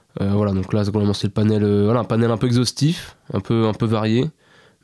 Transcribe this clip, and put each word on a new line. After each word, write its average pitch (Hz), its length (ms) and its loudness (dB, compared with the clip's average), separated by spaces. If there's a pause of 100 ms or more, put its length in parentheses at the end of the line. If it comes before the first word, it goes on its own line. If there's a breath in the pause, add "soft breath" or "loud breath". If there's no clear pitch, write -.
(220 loud breath)
Euh, 98 140 -2
voilà, 104 180 0
donc 95 200 -4
là, 107 100 0
globalement, 101 300 0
c'est - 140 -4
le 101 60 -6
panel, 107 300 2
euh, 101 220 2
voilà, 117 160 2
un 104 40 -4
panel 117 240 0
un 113 80 0
peu 120 80 -2
exhaustif, 127 720 -2 (160)
un 101 60 -2
peu, 113 280 0
un 107 60 0
peu 117 140 -2
varié, 110 420 0 (540 soft breath)